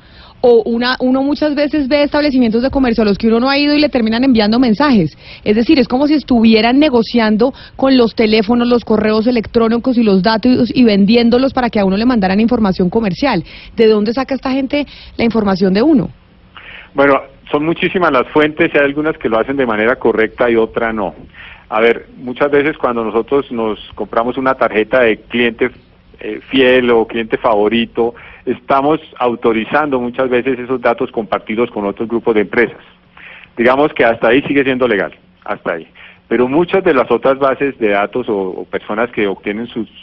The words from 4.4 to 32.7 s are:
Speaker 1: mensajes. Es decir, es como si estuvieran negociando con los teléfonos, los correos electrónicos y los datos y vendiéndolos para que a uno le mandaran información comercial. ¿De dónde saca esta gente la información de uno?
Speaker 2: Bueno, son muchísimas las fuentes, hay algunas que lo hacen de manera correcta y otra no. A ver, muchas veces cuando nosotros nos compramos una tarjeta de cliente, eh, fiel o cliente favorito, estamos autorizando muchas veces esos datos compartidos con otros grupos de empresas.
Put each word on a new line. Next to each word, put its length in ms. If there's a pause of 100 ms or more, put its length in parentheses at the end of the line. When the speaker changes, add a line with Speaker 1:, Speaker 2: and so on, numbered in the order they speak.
Speaker 1:
mensajes. 580 (240)
Es 140
decir, 240
es 80
como 180
si 80
estuvieran 640
negociando 760 (220)
con 220
los 180
teléfonos, 540
los 160
correos 420
electrónicos 720
y 60
los 180
datos 500
y 120
vendiéndolos 680
para 180
que 100
a 40
uno 120
le 100
mandaran 320
información 500
comercial. 540 (320)
¿De 140
dónde 240
saca 240
esta 160
gente 340 (300)
la 80
información 500
de 80
uno? 260 (840)
Speaker 2:
Bueno, 200 (360)
son 140
muchísimas 480
las 160
fuentes, 480
hay 60
algunas 360
que 100
lo 120
hacen 160
de 100
manera 300
correcta 520
y 60
otra 380
no. 240 (520)
A 120
ver, 260 (100)
muchas 320
veces 300
cuando 240
nosotros 480
nos 300 (160)
compramos 400
una 180
tarjeta 460
de 160
cliente, 540 (500)
eh, 180 (100)
fiel 420
o 180
cliente 300
favorito, 760 (320)
estamos 540 (180)
autorizando 800
muchas 300
veces 280
esos 220
datos 300
compartidos 600
con 140
otros 240
grupos 260
de 80
empresas. 380 (760)